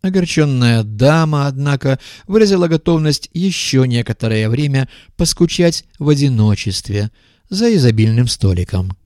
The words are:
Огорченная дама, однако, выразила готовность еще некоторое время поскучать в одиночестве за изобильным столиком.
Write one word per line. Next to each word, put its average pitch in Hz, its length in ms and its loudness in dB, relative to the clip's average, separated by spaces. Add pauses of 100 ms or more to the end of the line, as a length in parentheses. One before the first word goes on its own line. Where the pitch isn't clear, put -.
Огорченная 143 800 0
дама, 143 640 0
однако, 139 520 -2 (280)
выразила 196 400 2
готовность 156 640 -2
еще 165 520 0
некоторое 113 640 -2
время 135 420 -2 (280)
поскучать 170 680 0 (120)
в 147 120 -2
одиночестве 107 1000 0 (400)
за 220 260 0
изобильным 113 520 2
столиком. 92 680 -2 (100)